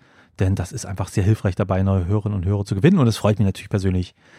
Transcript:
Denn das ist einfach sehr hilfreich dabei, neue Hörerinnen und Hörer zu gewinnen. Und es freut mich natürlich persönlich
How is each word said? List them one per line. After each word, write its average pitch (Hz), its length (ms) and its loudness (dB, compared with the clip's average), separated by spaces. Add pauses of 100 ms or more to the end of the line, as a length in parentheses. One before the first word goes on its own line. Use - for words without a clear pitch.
(400)
Denn 95 140 2
das 92 180 -4
ist - 140 -10
einfach 95 220 -8
sehr - 160 -2
hilfreich 104 320 2
dabei, 95 260 0
neue 95 240 2
Hörerinnen 104 320 -2
und 87 80 -4
Hörer 101 180 -2
zu 101 120 -4
gewinnen. 165 240 4
Und 123 80 4
es 110 100 0
freut 104 220 2
mich 107 60 4
natürlich - 240 -4
persönlich 92 440 -2 (260)